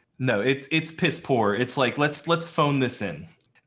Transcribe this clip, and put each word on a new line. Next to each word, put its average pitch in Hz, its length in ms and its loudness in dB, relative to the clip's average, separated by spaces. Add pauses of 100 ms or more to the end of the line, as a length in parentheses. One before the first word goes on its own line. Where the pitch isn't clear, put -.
(200)
No, 123 200 2
it's, 135 320 0
it's 160 220 0
piss - 260 0
poor. 110 340 2
It's 123 220 -2
like, 127 220 0
let's, 147 300 0
let's 165 220 0
phone 143 300 0
this 123 220 -2
in. 85 260 -8 (400)